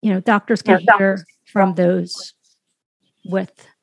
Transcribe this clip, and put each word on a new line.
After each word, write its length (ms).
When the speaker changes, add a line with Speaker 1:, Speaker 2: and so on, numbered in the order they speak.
Speaker 1:
you 100
know, 80
doctors 420
can 200
Speaker 2:
Yeah, 160
Speaker 1:
hear 180
Speaker 2:
doctors. 80
Speaker 1:
from 300
those 580
with 420